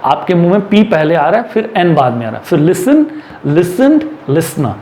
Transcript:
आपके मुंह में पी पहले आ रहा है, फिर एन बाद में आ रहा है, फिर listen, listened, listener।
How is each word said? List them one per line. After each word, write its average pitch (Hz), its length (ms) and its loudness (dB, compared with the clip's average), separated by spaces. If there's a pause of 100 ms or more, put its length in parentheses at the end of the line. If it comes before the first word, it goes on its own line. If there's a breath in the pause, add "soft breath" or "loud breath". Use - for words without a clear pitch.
आपके 143 300 0
मुंह 175 180 2
में 196 180 0
पी 208 140 4
पहले 156 320 0
आ 151 140 2
रहा 208 120 0
है, 233 60 -10
फिर - 300 -4
एन 175 180 2
बाद 127 180 2
में 120 120 -6
आ 110 40 -6
रहा 113 100 -10
है, - 60 -18
फिर 170 140 0
listen, 185 460 2 (420 loud breath)
listened, 214 580 2 (240)
listener। 151 520 -2